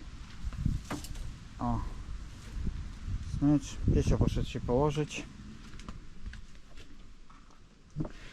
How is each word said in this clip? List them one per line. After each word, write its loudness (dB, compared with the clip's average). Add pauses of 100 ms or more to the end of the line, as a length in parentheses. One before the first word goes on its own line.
(1600)
O. 4 (1600)
Smycz. 6 (320)
Piesio 8
poszedł 6
się -4
położyć. 4 (3000)